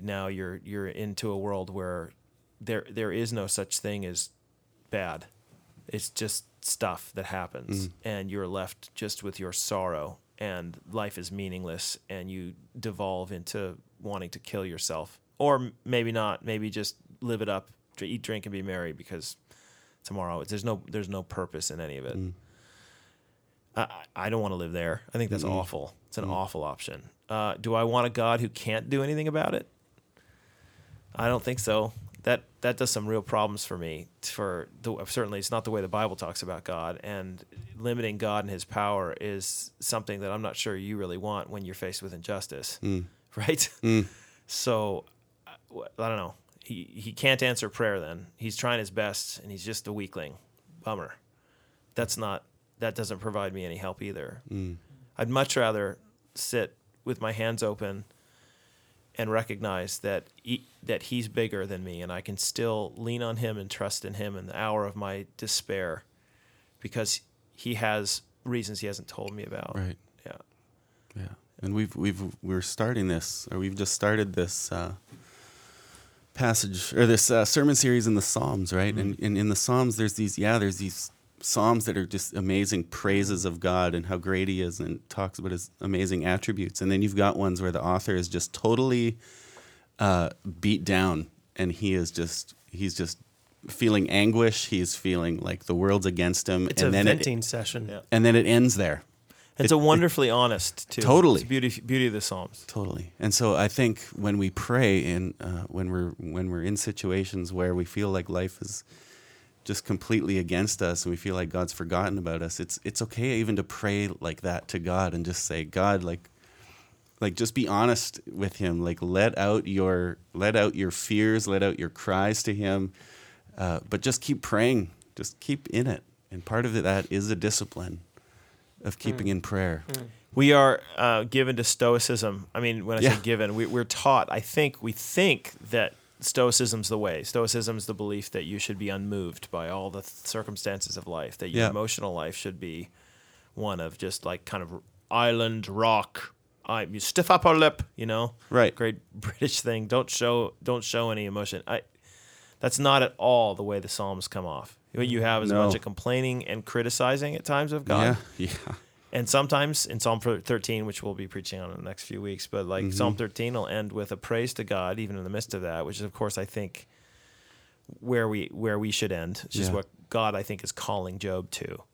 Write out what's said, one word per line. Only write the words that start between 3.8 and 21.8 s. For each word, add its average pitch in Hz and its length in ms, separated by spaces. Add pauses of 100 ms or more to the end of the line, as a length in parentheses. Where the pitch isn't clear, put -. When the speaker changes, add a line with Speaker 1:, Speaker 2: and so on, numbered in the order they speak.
Speaker 1:
as 90 240 (600)
bad. 87 360 (640)
It's - 220
just - 360 (200)
stuff - 500
that 95 120
happens, 92 600
Speaker 2:
Mm. 87 40 (120)
Speaker 1:
and 98 280
you're 98 160
left 92 480
just - 280
with 98 160
your 90 140
sorrow, 90 640 (200)
and 90 400 (140)
life 104 260
is 87 140
meaningless, 92 640 (120)
and 92 200
you 92 260 (220)
devolve 95 540
into 92 460 (240)
wanting 95 300
to - 80
kill 98 260
yourself, 80 540 (180)
or 143 180
m-, 127 180 (120)
maybe 120 260
not, 107 320
maybe 107 260
just 104 280 (240)
live 117 200
it 104 80
up, 95 200 (260)
dr-, 92 160
eat, 117 120
drink, 107 220
and 104 60
be 98 100
merry, 92 300
because - 460 (640)
tomorrow, 87 400
there's 104 220
no, 110 240
there's 104 200
no 95 140
purpose - 480
in 80 80
any 76 180